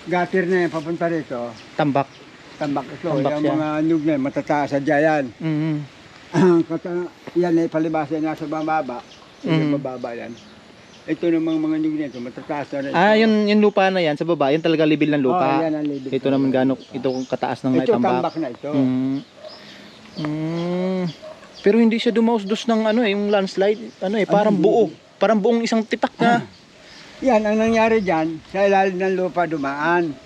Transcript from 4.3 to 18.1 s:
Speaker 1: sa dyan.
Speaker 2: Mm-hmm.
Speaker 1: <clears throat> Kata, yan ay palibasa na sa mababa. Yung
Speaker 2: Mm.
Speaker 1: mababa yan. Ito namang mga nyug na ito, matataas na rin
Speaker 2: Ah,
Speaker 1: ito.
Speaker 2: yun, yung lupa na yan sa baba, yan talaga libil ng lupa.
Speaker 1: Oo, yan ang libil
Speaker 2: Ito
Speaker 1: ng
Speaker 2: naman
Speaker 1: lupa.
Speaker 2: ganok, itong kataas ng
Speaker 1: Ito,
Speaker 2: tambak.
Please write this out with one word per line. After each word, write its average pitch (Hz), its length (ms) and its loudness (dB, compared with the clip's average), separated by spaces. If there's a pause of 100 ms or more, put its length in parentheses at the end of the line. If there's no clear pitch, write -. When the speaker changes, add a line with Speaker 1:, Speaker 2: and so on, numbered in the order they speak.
Speaker 1:
sa 143 80 -2
dyan. 147 460 2 (100)
Speaker 2:
Mm-hmm. 156 420 -2 (460)
Speaker 1:
<clears throat> 170 480 4
Kata, 165 200 -6 (440)
yan 175 220 2
ay 165 120 2
palibasa 160 500 -2
na 156 160 -2
sa 156 120 -8
mababa. 156 540 -4 (420)
Yung 151 240 0
Speaker 2:
Mm. 147 80 0
Speaker 1:
mababa 127 380 -6
yan. 117 180 -10 (720)
Ito 156 280 -4
namang 160 280 0
mga 156 200 0
nyug 156 160 -2
na 151 100 -4
ito, 127 140 -10
matataas 131 500 -8
na - 80 -6
rin 139 140 -6
Speaker 2:
Ah, 196 240 4
Speaker 1:
ito. 220 80 4
Speaker 2:
yun, 220 100 4 (140)
yung 208 160 4
lupa 202 240 4
na 190 120 0
yan 156 140 2
sa 147 100 -4
baba, 151 280 2
yan 156 80 2
talaga 160 240 2
libil 151 260 2
ng 147 140 2
lupa. 135 340 2
Speaker 1:
Oo, 160 60 0
yan 160 100 -2
ang 151 140 -4
libil 135 240 -6
Speaker 2:
Ito 135 100 -2
Speaker 1:
ng 135 140 2
Speaker 2:
naman 135 100 2
Speaker 1:
lupa. 131 140 2
Speaker 2:
ganok, 131 200 0 (120)
itong 127 340 -4
kataas 123 360 -4
ng 131 180 0
Speaker 1:
Ito, - 140 0
Speaker 2:
tambak. 120 260 2